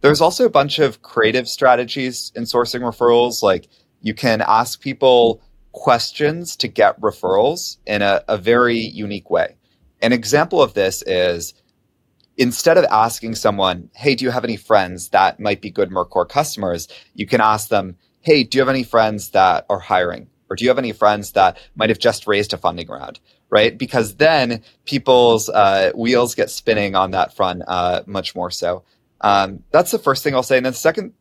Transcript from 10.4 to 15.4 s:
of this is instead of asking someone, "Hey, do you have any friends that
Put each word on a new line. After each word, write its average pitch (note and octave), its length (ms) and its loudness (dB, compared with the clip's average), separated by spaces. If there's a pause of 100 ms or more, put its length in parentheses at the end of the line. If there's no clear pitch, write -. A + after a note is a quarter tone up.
of B2+ 140 2
this F#2+ 320 -2
is F2+ 480 -2 (800)
instead C3 400 2
of F3 140 4
asking A2+ 460 0
someone, F#2+ 580 -2
"Hey, C#3 200 -2
do B2 120 -8
you B2+ 40 -2
have B2 140 -4
any A#2 140 -6
friends F#2 500 -2
that F#2+ 320 2